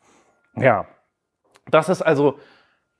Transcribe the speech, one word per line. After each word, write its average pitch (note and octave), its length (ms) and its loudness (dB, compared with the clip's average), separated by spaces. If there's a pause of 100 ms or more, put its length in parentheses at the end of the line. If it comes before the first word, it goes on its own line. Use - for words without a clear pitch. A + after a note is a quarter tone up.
(560)
Ja, A2+ 300 0 (840)
das D#3 200 0
ist F#3 120 -4
also D3 380 0 (600)